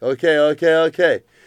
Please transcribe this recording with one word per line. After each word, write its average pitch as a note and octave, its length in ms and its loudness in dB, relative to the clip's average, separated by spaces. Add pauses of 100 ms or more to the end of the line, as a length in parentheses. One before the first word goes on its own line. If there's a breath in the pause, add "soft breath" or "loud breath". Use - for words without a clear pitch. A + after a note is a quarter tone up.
okay, D3 360 -2
okay, D3+ 360 0
okay. D#3+ 460 0 (260 soft breath)